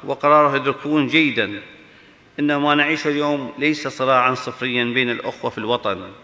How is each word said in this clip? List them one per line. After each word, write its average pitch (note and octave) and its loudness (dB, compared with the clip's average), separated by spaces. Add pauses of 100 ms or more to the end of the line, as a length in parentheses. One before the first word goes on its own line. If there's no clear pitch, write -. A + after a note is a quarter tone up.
وقراره D3 4
يدركون C#3 0
جيدا A#2 0 (760)
إن D3 2
ما D3 4
نعيشه D3 0
اليوم D3 -2
ليس D3 -2
صراعا C3 2
صفريا B2 -4
بين A#2+ 0
الأخوة A#2+ -6
في - -12
الوطن G#2+ -4 (120)